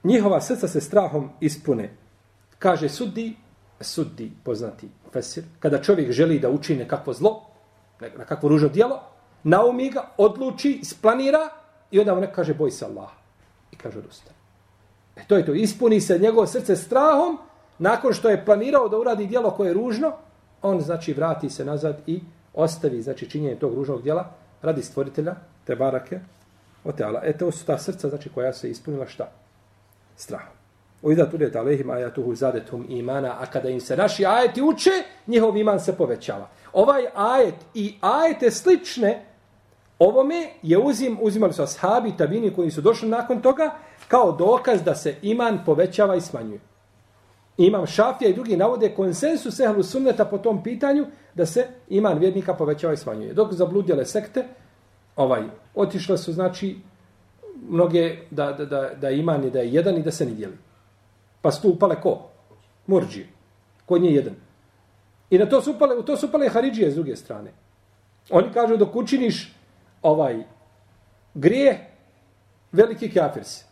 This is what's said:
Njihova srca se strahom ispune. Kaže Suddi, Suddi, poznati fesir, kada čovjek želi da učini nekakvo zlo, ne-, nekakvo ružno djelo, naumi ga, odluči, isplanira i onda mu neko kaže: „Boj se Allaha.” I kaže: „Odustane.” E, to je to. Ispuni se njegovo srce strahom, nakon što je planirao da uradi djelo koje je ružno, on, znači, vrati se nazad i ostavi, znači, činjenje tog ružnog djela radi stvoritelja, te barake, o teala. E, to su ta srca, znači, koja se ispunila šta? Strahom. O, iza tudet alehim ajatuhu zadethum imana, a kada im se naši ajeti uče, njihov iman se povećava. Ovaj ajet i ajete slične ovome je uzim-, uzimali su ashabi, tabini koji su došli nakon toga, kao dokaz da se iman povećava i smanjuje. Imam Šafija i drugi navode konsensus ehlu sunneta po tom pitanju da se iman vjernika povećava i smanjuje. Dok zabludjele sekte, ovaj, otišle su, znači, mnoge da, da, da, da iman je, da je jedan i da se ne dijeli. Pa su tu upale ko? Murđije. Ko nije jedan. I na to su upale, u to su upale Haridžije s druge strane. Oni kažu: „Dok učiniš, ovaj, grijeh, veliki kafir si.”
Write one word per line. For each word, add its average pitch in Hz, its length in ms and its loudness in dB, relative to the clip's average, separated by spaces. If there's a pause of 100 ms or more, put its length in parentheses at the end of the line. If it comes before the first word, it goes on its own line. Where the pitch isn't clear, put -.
Njihova 202 380 4
srca - 260 -4
se 143 140 -2
strahom 147 480 0 (100)
ispune. 143 500 -2 (720)
Kaže 160 260 0
Suddi, 226 460 -8 (460)
Suddi, 117 500 -8 (120)
poznati 117 440 -8 (240)
fesir, 131 320 -8 (160)
kada 143 220 0
čovjek 160 300 2
želi 147 280 2
da 127 100 0
učini 147 300 -2
nekakvo 123 340 -6
zlo, 196 280 0 (580)
ne-, 117 180 -16
nekakvo 147 320 -4
ružno 151 200 4
djelo, 240 300 0 (440)
naumi 240 460 2
ga, 269 160 -6 (120)
odluči, 262 540 2 (100)
isplanira 269 680 0 (420)
i 196 80 4
onda 202 160 2
mu 185 60 -2
neko - 140 -6
kaže: 143 180 -2
„Boj 139 180 -2
se - 140 -14
Allaha.” 101 300 -16 (560)
I - 40 -20
kaže: 107 240 -14
„Odustane.” - 360 -20 (800)
E, - 120 -20
to 202 100 4
je 165 80 2
to. 147 80 -2
Ispuni 214 480 2
se 175 180 2
njegovo 220 280 4
srce 208 280 0
strahom, 294 600 2 (420)
nakon 226 340 0
što - 160 0
je 202 160 0
planirao 226 440 4
da 214 80 -2
uradi 220 300 -2
djelo 226 240 0
koje 202 180 -2
je 170 40 0
ružno, 240 400 -2 (480)
on, 190 200 -2
znači, 160 320 -6
vrati 151 360 -2
se 135 160 -10
nazad 147 420 -4
i 180 140 -6 (320)
ostavi, 151 480 -2
znači, 131 280 -10
činjenje 143 300 -6
tog 127 140 -2
ružnog 131 300 -6
djela 170 260 -4 (320)
radi 151 220 -4
stvoritelja, 151 520 -6 (300)
te 127 100 -4
barake, 131 440 -2 (640)
o 151 80 -6
teala. 110 320 -4
E, 156 140 -2
to 175 140 -2
su - 140 -12
ta 143 120 -2
srca, 185 320 -8
znači, 143 200 -10
koja 131 240 -4
se 123 160 -10
ispunila 131 380 -10
šta? - 240 -12 (840)
Strahom. - 480 -16 (400)
O, 151 80 2
iza 160 180 4
tudet 151 260 -2
alehim 135 340 -2
ajatuhu 123 460 -6
zadethum 117 540 -4
imana, 123 500 -6
a 131 60 -10
kada 127 240 -6
im 127 100 -6
se 127 180 -4
naši 196 280 0
ajeti 233 360 2
uče, 311 280 2 (380)
njihov 220 300 4
iman 214 220 2
se 185 180 -4
povećava. 117 500 -4 (260)
Ovaj 247 320 4 (100)
ajet 220 400 2 (180)
i 208 280 -6
ajete 262 500 2
slične - 720 2 (760)
ovome 269 480 4 (140)
je 165 160 4
uzim-, 240 440 0
uzimali 208 320 2
su 156 100 -2
ashabi, 208 540 0
tabini 185 360 0
koji 170 180 -2
su 156 100 -8
došli 226 280 2
nakon 240 320 -2
toga, 302 300 2 (360)
kao 233 240 6
dokaz 185 520 2
da 175 120 0
se 156 260 -6
iman 220 440 0
povećava 185 500 2
i 170 60 0
smanjuje. 113 380 -10 (960)
Imam 185 280 4
Šafija 240 440 2
i 180 40 2
drugi 226 240 -2
navode 214 380 0
konsensus 214 640 -2
ehlu 214 240 2
sunneta 254 420 0
po 202 120 -6
tom 202 260 -2
pitanju 277 420 0 (280)
da 170 120 0
se 240 220 -2 (220)
iman 190 280 2
vjernika 185 360 0
povećava 151 400 -2
i 143 40 -2
smanjuje. 110 360 -8
Dok 208 200 2
zabludjele 175 520 0
sekte, 214 380 -4 (720)
ovaj, 127 280 2 (320)
otišle 190 420 0
su, 170 160 -6
znači, 185 440 -4 (920)
mnoge 165 480 2 (140)
da, 143 200 -4
da, 143 140 -8
da, 139 240 -4 (120)
da 139 80 -2
iman 147 340 0
je, 131 60 -2
da 127 100 -2
je 120 140 -2
jedan 170 240 2
i 160 60 -2
da 160 80 -2
se 151 140 -4
ne 120 60 -6
dijeli. 104 260 -12 (840)
Pa 151 80 4
su - 100 -8
tu 208 80 4
upale 175 320 2
ko? - 280 -2 (580)
Murđije. 95 400 -2 (580)
Ko 175 140 2
nije 170 160 4
jedan. 123 200 0 (920)
I 185 80 6
na 202 80 6
to 254 160 2
su 294 100 -4
upale, 277 260 2
u 226 60 -6
to 285 140 -2
su 294 100 -4
upale 285 220 2
Haridžije 226 420 2
s 143 40 -6
druge 143 200 -4
strane. 104 360 -16 (800)
Oni 185 240 4
kažu: 226 240 2
„Dok 202 180 2
učiniš, 247 600 -2 (460)
ovaj, 143 420 2 (920)
grijeh, 226 440 4 (920)
veliki 226 400 2
kafir 143 320 0
si.” - 280 -18